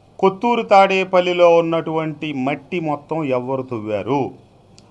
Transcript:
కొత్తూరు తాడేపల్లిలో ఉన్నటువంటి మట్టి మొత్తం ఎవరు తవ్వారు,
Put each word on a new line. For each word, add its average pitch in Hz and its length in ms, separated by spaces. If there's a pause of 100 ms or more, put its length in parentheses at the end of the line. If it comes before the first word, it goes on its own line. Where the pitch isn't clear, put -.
(180)
కొత్తూరు 226 440
తాడేపల్లిలో 185 920
ఉన్నటువంటి 160 760
మట్టి 147 480
మొత్తం 156 440
ఎవరు 127 380
తవ్వారు, 107 680 (600)